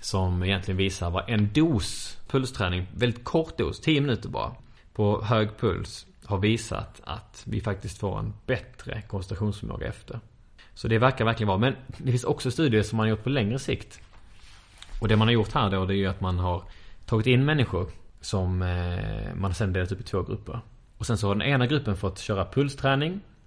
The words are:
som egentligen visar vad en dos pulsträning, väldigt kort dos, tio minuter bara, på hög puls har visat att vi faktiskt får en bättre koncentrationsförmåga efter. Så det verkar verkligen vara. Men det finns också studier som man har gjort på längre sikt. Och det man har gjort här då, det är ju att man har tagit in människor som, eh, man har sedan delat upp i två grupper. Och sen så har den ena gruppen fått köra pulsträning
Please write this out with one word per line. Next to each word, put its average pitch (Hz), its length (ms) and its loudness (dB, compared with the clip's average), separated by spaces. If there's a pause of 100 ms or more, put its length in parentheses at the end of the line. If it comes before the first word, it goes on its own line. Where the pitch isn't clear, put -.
som 90 420 0
egentligen 92 360 0
visar 92 320 0
vad 90 200 0
en 107 220 4
dos 151 640 2 (120)
pulsträning, 92 680 0
väldigt 117 300 0
kort - 340 -2
dos, 85 220 -2
tio 156 200 4
minuter 135 280 0
bara, - 240 -4 (420)
på 104 280 2
hög 107 260 2 (100)
puls - 480 -2 (180)
har 101 140 -2
visat - 640 -2
att - 420 -12
vi 110 140 -2
faktiskt 101 380 -4
får 104 200 -4
en 104 140 -4 (140)
bättre - 640 -6
koncentrationsförmåga 98 760 -4
efter. - 340 -10 (540)
Så - 140 -4
det 113 100 4
verkar 127 260 4
verkligen 110 240 2
vara. 95 100 4
Men 127 160 4 (240)
det 131 120 -2
finns 123 140 2
också - 260 0
studier 123 320 4
som 107 140 -2
man 110 100 2
har 110 40 4
gjort 107 140 0
på 127 60 0
längre 123 280 0
sikt. - 420 -6 (1000)
Och 110 80 0
det 107 80 6
man 110 120 6
har 120 40 6
gjort 110 200 2
här 117 180 2
då, 95 160 0
det 98 80 2
är - 20 2
ju 98 100 2
att 92 140 -2
man 90 180 0
har 90 240 0 (440)
tagit 110 200 2
in 127 180 6
människor 127 460 2 (300)
som, 92 420 0
eh, 90 720 -2
man 87 160 -4
har - 40 0
sedan 98 180 0
delat 92 200 0
upp 95 80 -6
i - 20 -10
två 95 200 -2
grupper. 104 380 -6 (380)
Och - 80 -6
sen 110 120 2
så 104 100 0
har 101 60 4
den 104 140 0
ena 131 180 4
gruppen 135 300 2
fått 95 220 -2
köra 98 260 -2
pulsträning 139 760 0 (260)